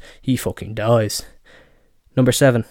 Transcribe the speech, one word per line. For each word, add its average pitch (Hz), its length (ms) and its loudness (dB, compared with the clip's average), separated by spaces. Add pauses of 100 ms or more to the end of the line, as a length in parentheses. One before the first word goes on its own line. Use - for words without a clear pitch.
(220)
he 127 160 -2
fucking 95 380 -10
dies. 113 480 0 (920)
Number 127 160 4
seven, 120 400 2